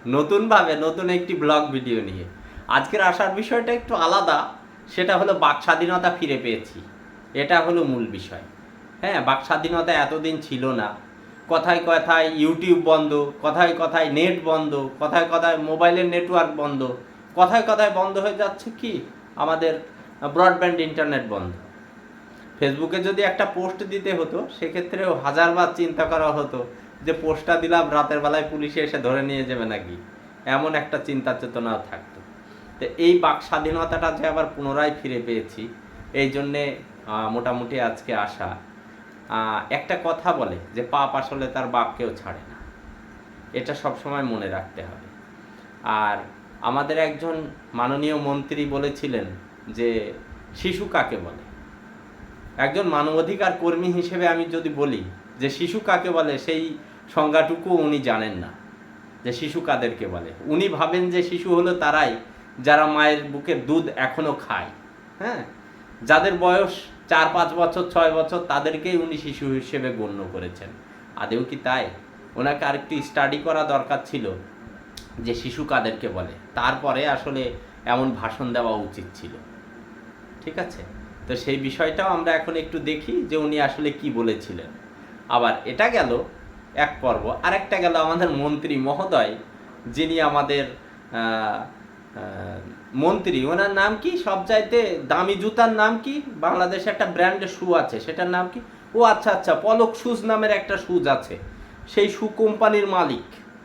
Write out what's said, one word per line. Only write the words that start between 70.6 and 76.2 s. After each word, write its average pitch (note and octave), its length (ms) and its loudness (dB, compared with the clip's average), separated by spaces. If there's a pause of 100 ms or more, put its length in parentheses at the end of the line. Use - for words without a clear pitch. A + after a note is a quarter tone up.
আদেও A2 280 -2
কি C3+ 120 -8
তাই? B2+ 340 -2 (460)
ওনাকে C#3+ 280 -2
আরেকটু C#3+ 380 -2
স্টাডি C#3+ 360 0
করা D#3 260 0
দরকার C#3 400 0
ছিল A2+ 260 -6 (880)
যে A#2 160 -4
শিশু C3 300 -6
কাদেরকে A2+ 440 -2
বলে, F#2 240 -8 (220)